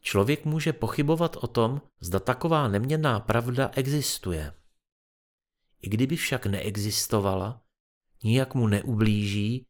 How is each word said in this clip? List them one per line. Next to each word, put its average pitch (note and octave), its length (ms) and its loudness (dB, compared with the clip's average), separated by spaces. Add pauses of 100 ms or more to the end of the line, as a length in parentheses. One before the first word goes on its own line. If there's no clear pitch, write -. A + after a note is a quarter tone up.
Člověk D3+ 440 2
může D3+ 280 0
pochybovat D#3 640 0
o - 100 -6
tom, A#2+ 360 0 (180)
zda F2+ 200 0
taková D3 480 0
neměnná B2+ 520 2
pravda A#2+ 520 0
existuje. B2+ 800 -2 (1300)
I F#2+ 60 -8
kdyby C3 280 0
však - 300 -4
neexistovala, G2+ 1160 -2 (640)
nijak B2+ 300 2
mu A#2+ 120 2
neublíží, G#2 1040 0